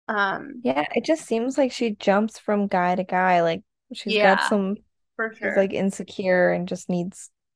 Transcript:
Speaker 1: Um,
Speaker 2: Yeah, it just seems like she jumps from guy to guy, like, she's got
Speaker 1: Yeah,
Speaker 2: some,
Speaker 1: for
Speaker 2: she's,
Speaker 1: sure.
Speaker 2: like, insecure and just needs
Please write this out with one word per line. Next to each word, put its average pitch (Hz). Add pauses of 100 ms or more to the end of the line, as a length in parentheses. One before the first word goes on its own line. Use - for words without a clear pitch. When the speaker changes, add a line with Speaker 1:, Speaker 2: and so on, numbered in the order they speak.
Speaker 1:
Um, 208
Speaker 2:
Yeah, 262
it 240
just 320
seems 233
like 262
she 233
jumps 208
from 208
guy 180
to 185
guy, 185
like, 170 (300)
she's 220
got 202
Speaker 1:
Yeah, -
Speaker 2:
some, 202 (380)
Speaker 1:
for 220
Speaker 2:
she's, -
Speaker 1:
sure. -
Speaker 2:
like, 196
insecure 185
and 175
just -
needs 180 (260)